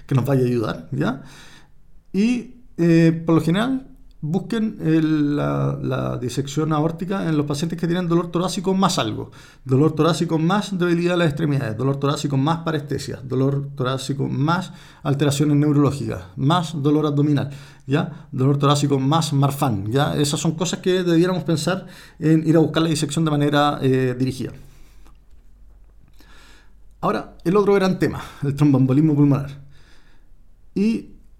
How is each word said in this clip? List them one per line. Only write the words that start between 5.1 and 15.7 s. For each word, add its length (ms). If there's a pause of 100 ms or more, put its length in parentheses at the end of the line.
la, 460
la 340
disección 560
aórtica 560
en 80
los 80
pacientes 340
que 100
tienen 180
dolor 240
torácico 420
más 260
algo. 340 (320)
Dolor 280
torácico 460
más 380
debilidad 380
de 40
las 100
extremidades, 480
dolor 200
torácico 400
más 220
parestesia, 680
dolor 500
torácico 540
más 440 (300)
alteraciones 540
neurológicas, 640 (140)